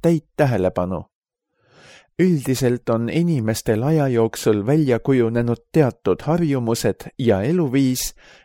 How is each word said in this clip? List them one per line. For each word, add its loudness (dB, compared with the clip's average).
täit 2
tähelepanu. 0
Üldiselt 0
on -2
inimestel 0
aja 2
jooksul 0
välja 2
kujunenud 0
teatud 0
harjumused -2
ja 2
eluviis, 0